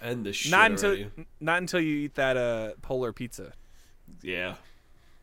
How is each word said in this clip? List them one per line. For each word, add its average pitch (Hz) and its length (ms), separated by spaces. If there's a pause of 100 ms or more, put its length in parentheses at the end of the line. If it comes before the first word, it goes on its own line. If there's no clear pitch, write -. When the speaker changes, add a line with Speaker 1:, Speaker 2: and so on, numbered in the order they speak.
Speaker 1:
end 117 240
this 101 120
shit 147 140
Speaker 2:
Not 208 200
until, 101 200
Speaker 1:
already. 101 260
Speaker 2:
n-, 151 80 (140)
not 165 200
until 180 220
you 156 160
eat 143 180
that, 131 220
uh, 113 340 (100)
Polar 127 320
pizza. - 400 (680)
Speaker 1:
Yeah. 90 340 (680)